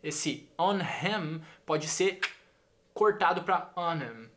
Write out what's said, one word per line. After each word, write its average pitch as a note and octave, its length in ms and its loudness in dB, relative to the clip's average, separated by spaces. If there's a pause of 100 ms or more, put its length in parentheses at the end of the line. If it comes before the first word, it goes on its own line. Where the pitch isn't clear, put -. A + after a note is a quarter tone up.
Esse - 460 -4 (100)
on F#3+ 200 4
him E3+ 600 -4 (260)
pode D#3 220 0
ser F#3 320 2 (720)
cortado G3 500 4
pra F3+ 340 0
on E3+ 240 0
him A#2 360 -10